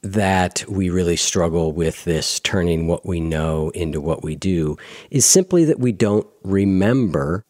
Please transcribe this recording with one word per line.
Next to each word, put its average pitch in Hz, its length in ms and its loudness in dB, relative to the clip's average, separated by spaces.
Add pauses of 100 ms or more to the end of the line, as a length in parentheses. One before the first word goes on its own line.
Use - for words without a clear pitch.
that 95 680 0
we 95 200 0
really 87 280 0
struggle 82 560 0
with 80 320 -4
this 80 340 -2
turning 85 480 0
what 85 180 -2
we 87 140 -4
know 80 520 -2
into 80 280 -4
what 78 240 -4
we 78 100 -6
do 82 440 -2 (340)
is 139 140 2
simply 185 400 4
that 151 120 2
we 123 140 0
don't 104 340 2 (160)
remember 98 1080 2